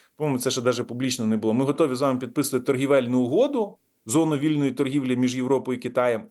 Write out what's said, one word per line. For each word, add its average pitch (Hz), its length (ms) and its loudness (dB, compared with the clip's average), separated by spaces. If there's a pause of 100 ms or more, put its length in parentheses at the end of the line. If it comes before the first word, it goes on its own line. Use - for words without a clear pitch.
(160)
по-моєму, 143 240 -2
це 127 120 0
ще 127 100 -2
даже 120 220 0
публічно 123 440 -4
не 110 100 2
було, 110 160 0
ми 131 120 2
готові 143 300 0
з 123 60 -6
вами 131 180 0
підписувати 131 460 -4
торгівельну 127 540 2
угоду, 202 580 0 (280)
зону 156 320 2
вільної 143 340 0
торгівлі 131 460 -2
між 127 180 0
Європою 127 420 0
і 120 40 -12
Китаєм, 123 500 0